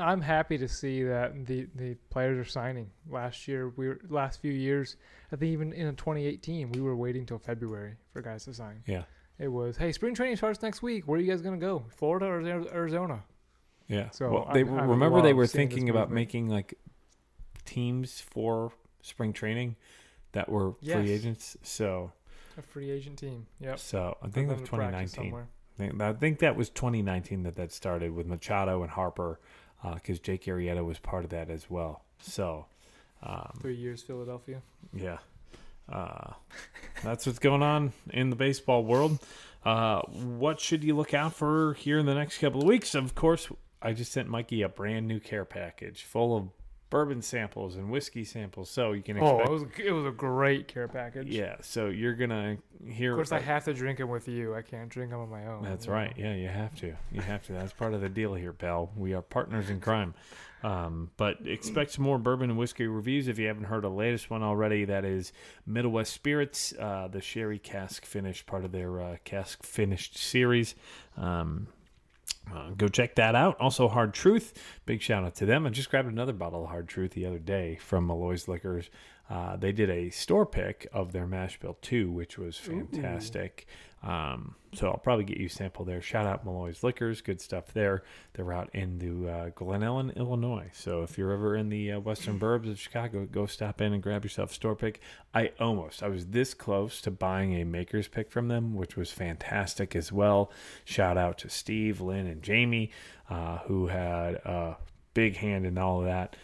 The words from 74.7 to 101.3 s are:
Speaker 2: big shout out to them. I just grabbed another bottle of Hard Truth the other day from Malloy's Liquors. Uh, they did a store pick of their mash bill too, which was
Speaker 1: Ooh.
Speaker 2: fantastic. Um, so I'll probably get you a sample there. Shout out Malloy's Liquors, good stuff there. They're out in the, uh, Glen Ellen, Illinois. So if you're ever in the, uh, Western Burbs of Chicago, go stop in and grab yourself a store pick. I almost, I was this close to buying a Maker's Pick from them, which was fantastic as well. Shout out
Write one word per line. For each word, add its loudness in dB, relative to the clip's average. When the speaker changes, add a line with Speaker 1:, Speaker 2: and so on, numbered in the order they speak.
Speaker 2:
big 0
shout 4
out -2
to 0
them. 6
I 2
just -4
grabbed 4
another 0
bottle -4
of -6
Hard -6
Truth -2
the -4
other -2
day 0
from 2
Malloy's 0
Liquors. -4
Uh, -4
they 2
did 4
a -2
store 4
pick -4
of -2
their -2
mash -4
bill -10
too, 0
which -6
was -8
Speaker 1:
Ooh. -4
Speaker 2:
fantastic. -6
Um, -4
so 0
I'll 0
probably 2
get -6
you -2
a -4
sample -8
there. -4
Shout 0
out -2
Malloy's -6
Liquors, 0
good -4
stuff -8
there. 2
They're -4
out -4
in -2
the, -2
uh, -6
Glen -2
Ellen, 0
Illinois. 0
So -4
if -8
you're 0
ever 2
in 0
the, -2
uh, -4
Western -2
Burbs 2
of -4
Chicago, -4
go 0
stop -4
in 2
and 2
grab 0
yourself -4
a -12
store 0
pick. -4
I 2
almost, 0
I 0
was -2
this 2
close 0
to -2
buying 2
a 2
Maker's -2
Pick -4
from 0
them, 2
which -4
was -4
fantastic -2
as -2
well. 6
Shout 4
out 2